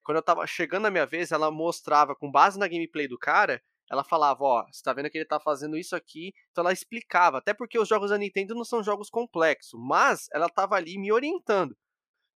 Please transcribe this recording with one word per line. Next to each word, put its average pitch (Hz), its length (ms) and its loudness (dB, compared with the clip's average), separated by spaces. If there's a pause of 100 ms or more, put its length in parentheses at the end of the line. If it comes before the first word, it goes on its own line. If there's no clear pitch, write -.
quando 151 140 -2
eu 160 60 0
tava 165 220 0
chegando 175 380 -4
na 214 80 2
minha 165 160 2
vez, 160 240 -4
ela 156 220 0
mostrava, 151 640 2
com 143 140 -10
base 180 280 6
na 202 80 0
gameplay 160 400 -4
do 123 120 -10
cara, 160 440 2 (280)
ela 135 120 -2
falava, 143 400 2
"Ó, 120 300 2
você - 100 -20
tá 139 120 -2
vendo 143 160 -6
que 160 80 -8
ele 156 80 -6
tá 151 120 -2
fazendo 151 380 -4
isso 180 180 -8
aqui?" 170 380 -12 (180)
Então 170 120 -4
ela 180 100 2
explicava, 175 680 0
até 202 140 -2
porque 233 260 -6
os 208 80 2
jogos 202 220 0
da 208 80 0
Nintendo 196 380 -4
não 233 100 -6
são 226 180 -4
jogos 208 280 -4
complexos, 160 680 -2
mas 170 540 2
ela 160 160 0
tava 190 280 -2
ali 175 200 -4
me 196 160 -2
orientando. 226 640 0 (600)